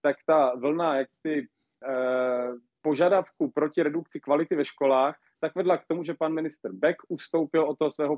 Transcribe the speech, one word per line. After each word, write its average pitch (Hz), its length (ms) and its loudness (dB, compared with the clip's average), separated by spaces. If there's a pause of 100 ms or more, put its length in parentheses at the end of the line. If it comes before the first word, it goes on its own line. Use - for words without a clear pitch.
Tak 143 140 0 (100)
ta 143 300 4
vlna 151 420 -2
jaksi, 139 500 -4 (420)
eh, 127 580 -2 (340)
požadavku 170 720 0
proti 151 320 0
redukci 151 360 -4
kvality 156 360 0
ve 143 100 0
školách 139 500 2 (280)
tak 160 120 -4
vedla 180 220 2
k - 100 -18
tomu, 170 160 -2
že 160 100 -6
pan 160 200 -2
ministr 156 400 -6
Beck 147 240 0 (100)
ustoupil 160 560 0
od 151 160 -2
toho 151 120 0
svého 147 260 -2